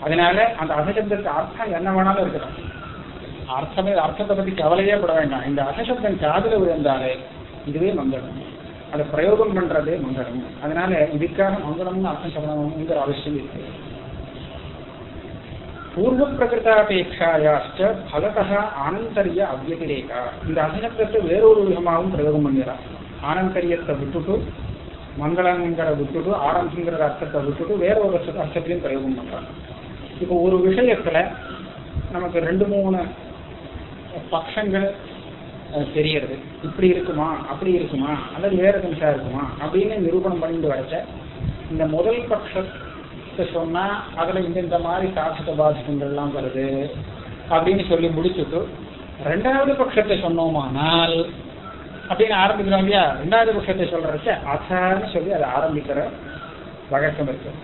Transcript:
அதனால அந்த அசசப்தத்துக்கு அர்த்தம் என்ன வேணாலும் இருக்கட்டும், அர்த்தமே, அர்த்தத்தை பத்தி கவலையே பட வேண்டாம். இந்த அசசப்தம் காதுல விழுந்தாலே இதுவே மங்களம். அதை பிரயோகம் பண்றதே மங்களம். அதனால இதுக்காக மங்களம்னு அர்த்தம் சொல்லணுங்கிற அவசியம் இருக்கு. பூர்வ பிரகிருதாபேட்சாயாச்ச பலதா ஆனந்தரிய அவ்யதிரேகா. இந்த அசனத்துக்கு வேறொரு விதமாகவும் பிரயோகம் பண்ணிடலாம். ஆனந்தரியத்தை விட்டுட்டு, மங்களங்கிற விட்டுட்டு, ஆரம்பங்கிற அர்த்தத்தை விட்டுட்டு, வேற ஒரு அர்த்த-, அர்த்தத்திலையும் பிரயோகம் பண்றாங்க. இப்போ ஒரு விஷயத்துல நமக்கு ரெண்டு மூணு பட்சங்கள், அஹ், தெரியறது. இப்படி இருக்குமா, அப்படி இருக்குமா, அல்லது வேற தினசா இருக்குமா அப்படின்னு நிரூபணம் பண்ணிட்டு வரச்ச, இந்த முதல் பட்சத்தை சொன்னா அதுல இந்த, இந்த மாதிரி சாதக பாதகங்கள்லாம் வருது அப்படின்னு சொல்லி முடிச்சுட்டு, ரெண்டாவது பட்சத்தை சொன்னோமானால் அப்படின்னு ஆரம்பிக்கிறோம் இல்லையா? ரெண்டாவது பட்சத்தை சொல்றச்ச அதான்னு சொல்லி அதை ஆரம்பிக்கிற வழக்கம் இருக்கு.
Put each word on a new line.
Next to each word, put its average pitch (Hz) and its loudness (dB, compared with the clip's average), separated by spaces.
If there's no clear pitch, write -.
அதனால 175 4
அந்த 156 -2
அசசப்தத்துக்கு 202 0
அர்த்தம் 165 -4
என்ன 180 -2
வேணாலும் 190 4
இருக்கட்டும், 160 -4
அர்த்தமே, 156 -2
அர்த்தத்தை 185 2
பத்தி 190 0
கவலையே 190 4
பட 175 2
வேண்டாம். 139 2
இந்த 143 0
அசசப்தம் 226 -2
காதுல 202 4
விழுந்தாலே 139 2
இதுவே 165 2
மங்களம். 131 -4
அதை 147 0
பிரயோகம் 196 4
பண்றதே 156 2
மங்களம். 127 -6
அதனால 170 0
இதுக்காக 170 2
மங்களம்னு 180 -2
அர்த்தம் 156 -4
சொல்லணுங்கிற 151 -2
அவசியம் 143 -2
இருக்கு. - -8
பூர்வ 254 4
பிரகிருதாபேட்சாயாச்ச 208 4
பலதா 202 2
ஆனந்தரிய 196 0
அவ்யதிரேகா. 131 -4
இந்த 156 2
அசனத்துக்கு 208 0
வேறொரு 214 10
விதமாகவும் 175 2
பிரயோகம் 151 2
பண்ணிடலாம். 135 0
ஆனந்தரியத்தை 175 0
விட்டுட்டு, 156 -2
மங்களங்கிற 170 2
விட்டுட்டு, 143 -2
ஆரம்பங்கிற 165 0
அர்த்தத்தை 147 0
விட்டுட்டு, 151 -2
வேற 196 4
ஒரு 190 2
அர்த்த-, 175 -4
அர்த்தத்திலையும் 165 -4
பிரயோகம் 135 -2
பண்றாங்க. - -10
இப்போ 180 0
ஒரு 180 4
விஷயத்துல 190 4
நமக்கு 175 0
ரெண்டு 180 2
மூணு 190 2
பட்சங்கள், 196 0
அஹ், 143 -2
தெரியறது. 151 0
இப்படி 156 2
இருக்குமா, 160 2
அப்படி 185 0
இருக்குமா, 143 0
அல்லது 190 0
வேற 196 6
தினசா 160 0
இருக்குமா 135 -2
அப்படின்னு 196 2
நிரூபணம் 180 2
பண்ணிட்டு 160 0
வரச்ச, 139 -2
இந்த 160 0
முதல் 175 2
பட்சத்தை - -6
சொன்னா 175 -2
அதுல 170 0
இந்த, 175 -2
இந்த 170 0
மாதிரி 185 -2
சாதக 160 -4
பாதகங்கள்லாம் 143 0
வருது 135 -2
அப்படின்னு 175 2
சொல்லி 165 4
முடிச்சுட்டு, 160 0
ரெண்டாவது 262 2
பட்சத்தை 214 2
சொன்னோமானால் 165 2
அப்படின்னு 208 4
ஆரம்பிக்கிறோம் 202 4
இல்லையா? 190 4
ரெண்டாவது 220 6
பட்சத்தை 185 0
சொல்றச்ச 156 0
அதான்னு 185 0
சொல்லி 175 0
அதை 151 2
ஆரம்பிக்கிற 143 0
வழக்கம் 147 0
இருக்கு. - -6